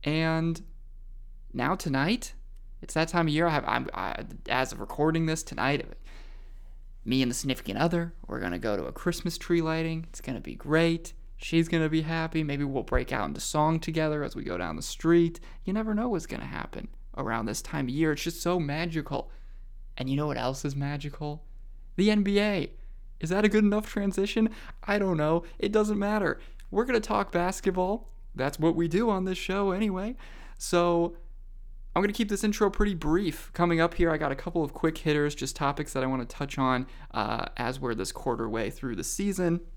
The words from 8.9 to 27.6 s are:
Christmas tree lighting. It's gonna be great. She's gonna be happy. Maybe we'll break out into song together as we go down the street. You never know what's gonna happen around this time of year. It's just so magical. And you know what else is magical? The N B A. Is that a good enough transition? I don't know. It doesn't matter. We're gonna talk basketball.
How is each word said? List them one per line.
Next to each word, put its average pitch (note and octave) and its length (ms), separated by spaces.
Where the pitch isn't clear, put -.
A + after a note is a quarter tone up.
Christmas - 460
tree E3+ 240
lighting. D#3+ 480
It's - 100
gonna B2+ 220
be - 140
great. E3 580
She's E3 320
gonna E3 180
be D#3+ 140
happy. D#3+ 420
Maybe C#3+ 220
we'll C3+ 180
break B2+ 300
out G2+ 160
into - 100
song D#3 400
together D#3 460
as - 100
we - 80
go F2 140
down F2 180
the - 60
street. E3+ 580
You F#3 80
never A3 220
know A3 160
what's F3 160
gonna - 200
happen - 440
around A2+ 300
this G#2+ 160
time D3 240
of B2 60
year. D#3 200
It's C#3+ 120
just - 180
so F3 180
magical. D#3 720
And C3 140
you C#3 80
know D3+ 100
what C#3+ 100
else B2+ 280
is C#3 100
magical? D3 680
The G3+ 160
N G#3+ 100
B G3+ 180
A. G3+ 300
Is D#3+ 120
that G3 120
a G#3+ 60
good G#3+ 140
enough G#3 260
transition? G3+ 640
I G#3 160
don't F#3+ 180
know. D#3 240
It G#3 140
doesn't G#3+ 260
matter. G3+ 420
We're G#3+ 160
gonna B3 140
talk G3+ 320
basketball. F#3 760